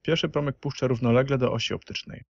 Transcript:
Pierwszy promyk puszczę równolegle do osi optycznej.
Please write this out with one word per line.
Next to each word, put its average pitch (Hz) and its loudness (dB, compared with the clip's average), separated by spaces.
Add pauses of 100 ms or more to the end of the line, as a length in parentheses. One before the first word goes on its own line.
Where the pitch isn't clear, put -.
Pierwszy 160 0
promyk 147 -2
puszczę 139 -2
równolegle 127 4
do 123 2
osi 117 -2
optycznej. - -10 (100)